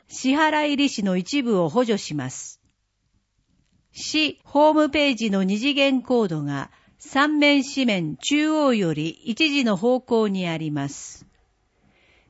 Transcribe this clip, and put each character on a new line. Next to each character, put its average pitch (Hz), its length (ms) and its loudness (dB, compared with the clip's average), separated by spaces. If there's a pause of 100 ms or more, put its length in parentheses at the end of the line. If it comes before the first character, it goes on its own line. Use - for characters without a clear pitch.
支 262 260 -2
払 302 340 2
い 285 100 0
利 277 100 2
子 - 160 -4
の 185 140 0
一 269 240 -2
部 226 180 0
を 170 80 2
補 233 160 2
助 214 140 0
し - 160 -10
ま 131 160 -6
す。 - 320 -18 (1300)
市 - 500 -4
ホ 302 280 4
ー - 20 4
ム 302 180 2
ペ 294 200 2
ー 240 60 0
ジ 220 140 -2
の 196 120 0
二 190 160 0
次 269 160 -2
元 269 260 2
コ 247 220 0
ー 196 60 0
ド 156 140 -4
が、 143 280 -6 (280)
三 294 400 0
面 285 240 4
四 - 220 -4
面 175 320 0
中 302 340 0
央 302 220 2
よ 180 220 0
り 156 160 -4
一 285 400 -2
時 277 140 0
の 214 120 2
方 247 240 0
向 220 280 0
に 185 200 -4
あ 165 80 -4
り 160 140 -6
ま 143 180 -4
す。 - 380 -18 (1040)